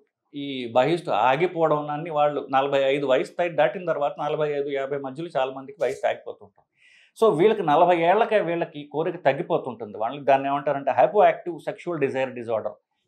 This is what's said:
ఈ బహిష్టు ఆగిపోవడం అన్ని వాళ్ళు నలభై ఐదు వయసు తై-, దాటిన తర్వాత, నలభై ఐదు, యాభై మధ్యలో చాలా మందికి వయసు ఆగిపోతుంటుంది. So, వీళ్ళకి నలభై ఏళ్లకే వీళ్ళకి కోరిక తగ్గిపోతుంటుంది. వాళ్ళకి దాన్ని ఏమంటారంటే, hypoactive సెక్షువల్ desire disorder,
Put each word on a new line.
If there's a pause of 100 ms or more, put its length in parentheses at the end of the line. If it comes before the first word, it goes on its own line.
(360)
ఈ
బహిష్టు
ఆగిపోవడం
అన్ని
వాళ్ళు
నలభై
ఐదు
వయసు
తై-,
దాటిన
తర్వాత,
నలభై
ఐదు,
యాభై
మధ్యలో
చాలా
మందికి
వయసు
ఆగిపోతుంటుంది. (580)
So,
వీళ్ళకి
నలభై
ఏళ్లకే
వీళ్ళకి
కోరిక
తగ్గిపోతుంటుంది.
వాళ్ళకి
దాన్ని
ఏమంటారంటే,
hypoactive
సెక్షువల్
desire
disorder, (360)